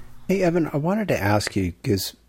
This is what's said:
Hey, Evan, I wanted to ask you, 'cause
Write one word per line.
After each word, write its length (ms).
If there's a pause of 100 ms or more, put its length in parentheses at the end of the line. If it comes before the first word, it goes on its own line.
(280)
Hey, 160
Evan, 280
I 60
wanted 320
to 120
ask 340
you, 180 (100)
'cause 320 (140)